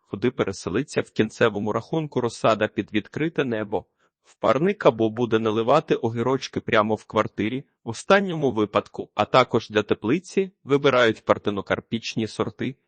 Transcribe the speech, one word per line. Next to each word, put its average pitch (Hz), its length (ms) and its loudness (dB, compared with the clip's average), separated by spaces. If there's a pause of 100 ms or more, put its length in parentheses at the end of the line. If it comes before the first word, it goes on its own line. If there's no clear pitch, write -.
куди 117 220 -2
переселиться 110 680 -4
в - 80 -20
кінцевому 110 600 0
рахунку 143 500 -4
розсада 110 460 0
під - 260 -6
відкрите 147 520 -4
небо. 107 400 -4 (380)
В - 120 -20
парник 160 500 0
або 110 240 4
буде 110 300 0
наливати 113 560 2
огірочки 120 640 -4
прямо 110 360 2
в - 100 -8
квартирі, 107 580 -2 (200)
в 117 60 -8
останньому 170 600 0
випадку, - 640 -2
а 104 100 2
також - 440 2
для 107 140 0
теплиці 180 680 -2 (120)
вибирають 123 640 2
партенокарпічні 104 1000 -4
сорти, 113 480 -6 (120)